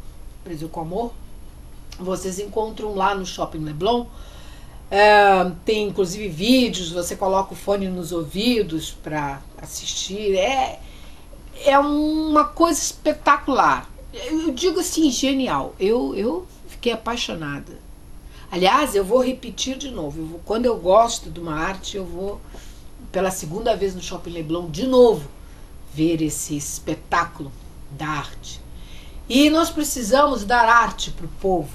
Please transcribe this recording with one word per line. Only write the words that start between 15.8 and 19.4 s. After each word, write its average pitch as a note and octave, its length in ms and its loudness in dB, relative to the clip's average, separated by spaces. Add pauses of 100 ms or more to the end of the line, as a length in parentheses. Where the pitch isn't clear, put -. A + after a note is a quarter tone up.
eu C#4 320 -2 (200)
fiquei - 260 -4
apaixonada. G3+ 880 -8 (680)
Aliás, G3 420 4
eu G3 100 4
vou A#3+ 200 4
repetir B3+ 520 -4